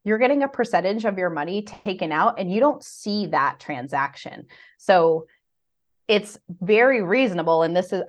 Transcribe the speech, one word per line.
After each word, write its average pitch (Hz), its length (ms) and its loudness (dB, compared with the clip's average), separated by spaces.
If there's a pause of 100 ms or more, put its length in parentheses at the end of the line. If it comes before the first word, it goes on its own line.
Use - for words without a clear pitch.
you're 214 140 0
getting 269 240 2
a 277 60 0
percentage 214 580 -2
of 196 140 -2
your 180 100 0
money 165 320 -4
taken 190 500 -8
out 175 280 0
and 180 120 -4
you 208 80 0
don't 285 240 2
see 208 440 -8
that 143 320 -2
transaction. 139 880 -8 (300)
So 165 500 4 (800)
it's 208 300 0 (240)
very 220 420 4
reasonable. 170 600 0
And 165 120 0
this 185 180 -2
is, 180 160 -2